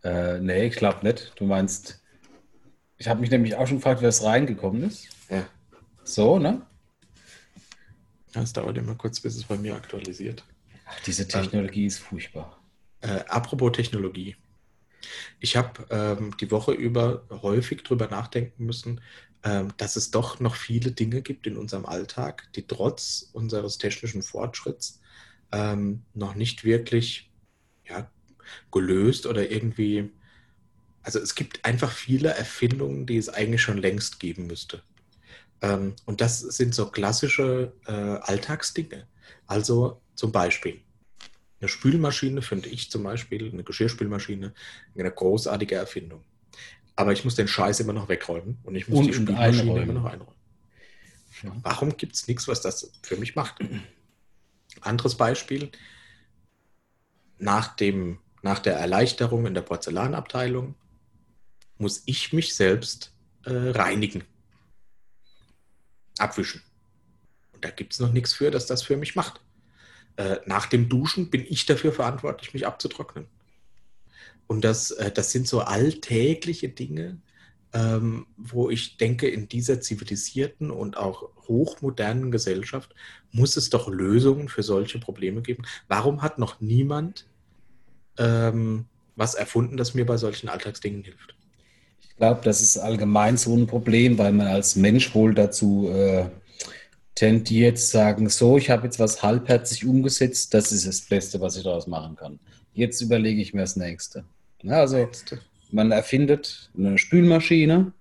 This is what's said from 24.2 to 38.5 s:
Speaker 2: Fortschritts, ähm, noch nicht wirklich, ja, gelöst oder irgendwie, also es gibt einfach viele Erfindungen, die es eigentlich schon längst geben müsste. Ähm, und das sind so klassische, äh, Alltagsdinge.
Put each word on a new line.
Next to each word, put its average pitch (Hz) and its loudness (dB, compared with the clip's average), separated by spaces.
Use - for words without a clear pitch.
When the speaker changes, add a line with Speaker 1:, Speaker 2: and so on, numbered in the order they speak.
Speaker 2:
Fortschritts, - -10
ähm, 104 -2
noch 98 -8
nicht 117 -4
wirklich, 117 0
ja, 92 -12
gelöst 95 2
oder 104 -2
irgendwie, 107 -2
also 107 -4
es - -8
gibt - -10
einfach 120 -2
viele 135 0
Erfindungen, 135 -4
die 120 -4
es 110 -2
eigentlich 110 -2
schon 104 0
längst 98 -2
geben 87 -8
müsste. - -12
Ähm, 98 -2
und 98 -8
das 117 0
sind 120 -2
so 104 -2
klassische, 127 0
äh, 110 -8
Alltagsdinge. 104 -6